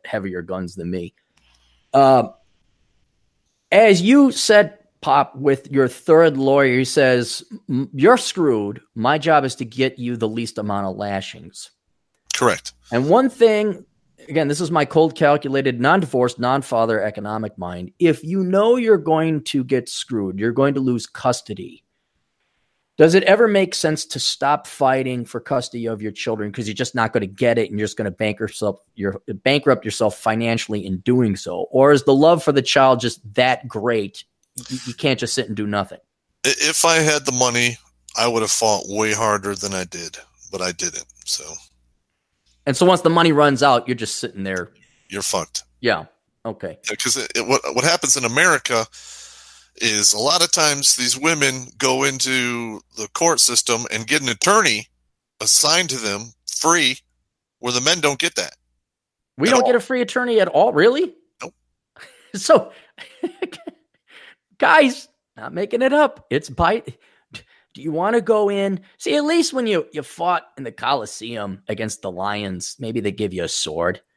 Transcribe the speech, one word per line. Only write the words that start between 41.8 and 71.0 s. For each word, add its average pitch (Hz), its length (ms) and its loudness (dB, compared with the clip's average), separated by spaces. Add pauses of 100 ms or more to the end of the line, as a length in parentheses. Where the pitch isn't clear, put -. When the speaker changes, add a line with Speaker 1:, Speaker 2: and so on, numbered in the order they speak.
Speaker 1:
And 135 100 -2
so 180 80 4
once 180 160 6
the 165 80 4
money 170 220 4
runs 143 320 4
out, 127 240 4
you're 127 80 -2
just 110 220 -8
sitting 98 260 -10
there. 92 300 -8 (360)
Speaker 2:
You're 98 140 -8
fucked. - 400 -6 (160)
Speaker 1:
Yeah. 90 260 0 (400)
Okay. 101 320 -12 (100)
Speaker 2:
Yeah, 107 100 -6
'cause - 200 -2
it, - 180 -8
it, - 120 -4
what, 131 140 2 (120)
what 127 100 0
happens 165 320 0
in 127 100 -2
America 127 600 0 (920)
is 104 360 0
a 104 60 -6
lot 160 240 0
of 170 80 -2
times 143 440 0
these 123 220 -4
women 139 480 0 (140)
go 131 240 0
into 123 800 -4 (160)
the 107 180 -8
court 165 240 2
system 117 500 0
and 110 160 -6
get 143 160 0
an 131 80 -4
attorney 123 580 2 (520)
assigned 156 500 2
to 131 80 -6
them 110 360 -6 (120)
free, 156 520 0 (640)
where 123 140 -4
the 123 80 -2
men 165 180 0
don't 143 200 0
get 170 160 -4
that 87 180 -6 (840)
Speaker 1:
We 156 80 2
Speaker 2:
at 240 40 2
Speaker 1:
don't 254 120 4
Speaker 2:
all. - 40 0
Speaker 1:
get 247 80 4
a 240 40 2
free 254 220 -4
attorney 240 380 -2
at 185 100 2
all, 196 220 2
really? 247 440 2 (260)
Speaker 2:
Nope. - 140 -14 (400)
Speaker 1:
<laughs> - 400 -20
So, 311 360 2 (520)
<laughs> - 80 -6 (1300)
guys, 285 480 4 (280)
not - 180 -16
making 208 280 -4
it 262 120 2
up. 294 360 0
It's 151 200 -4
by, 175 340 0 (920)
do - 80 -20
you 156 100 -6
wanna 202 300 0
go 214 280 2
in? 196 320 -2 (160)
See, - 180 -2
at 294 80 0
least 320 300 0
when 254 140 -2
you, 185 260 0
you 147 100 -8
fought 170 400 -2 (140)
in 139 60 -12
the 113 80 -10
Coliseum 110 1000 -6